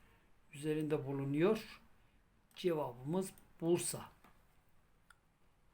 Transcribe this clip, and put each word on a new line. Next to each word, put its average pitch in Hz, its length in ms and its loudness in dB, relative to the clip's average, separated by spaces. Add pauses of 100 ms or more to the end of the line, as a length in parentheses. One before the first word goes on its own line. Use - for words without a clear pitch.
(540)
üzerinde 151 520 0
bulunuyor. 139 760 0 (720)
Cevabımız 151 760 -2 (300)
Bursa. 170 400 2 (1700)